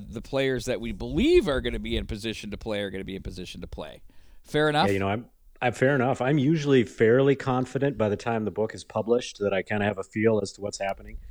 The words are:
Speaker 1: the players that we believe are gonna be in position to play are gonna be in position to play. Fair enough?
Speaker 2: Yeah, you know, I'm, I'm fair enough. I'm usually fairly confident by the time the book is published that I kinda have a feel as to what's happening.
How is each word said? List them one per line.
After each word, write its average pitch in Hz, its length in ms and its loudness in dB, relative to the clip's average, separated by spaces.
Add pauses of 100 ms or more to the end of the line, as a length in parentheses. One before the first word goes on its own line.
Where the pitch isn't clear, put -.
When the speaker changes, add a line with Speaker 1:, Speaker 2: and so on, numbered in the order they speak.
Speaker 1:
the 110 120 -10
players 135 440 -2
that 110 160 -4
we 117 100 -6
believe 170 560 4
are 131 140 0
gonna 117 180 -4
be 113 160 -4
in 107 100 -2
position 107 460 -6
to 101 60 -8
play 104 240 -4
are 101 80 -4
gonna 95 160 -8
be 95 100 -8
in 85 80 -10
position 90 380 -12
to - 60 -12
play. 73 340 -12 (420)
Fair - 240 0
enough? 151 200 2
Speaker 2:
Yeah, 101 80 2
you 98 40 0
know, 98 80 0
I'm, 110 180 -2 (360)
I'm 123 100 2
fair 135 240 2
enough. 127 260 2
I'm 143 180 2
usually 143 440 4
fairly 131 540 4
confident 131 600 -2
by 107 120 2
the 101 80 0
time 113 260 -2
the 101 80 -2
book 107 240 -2
is - 80 -14
published 113 560 -2
that 101 140 0
I 95 80 0
kinda 104 240 -2
have 101 120 0
a 95 60 -6
feel 110 400 2
as 95 100 -6
to - 80 -16
what's 101 200 -6
happening. 98 340 -8 (160)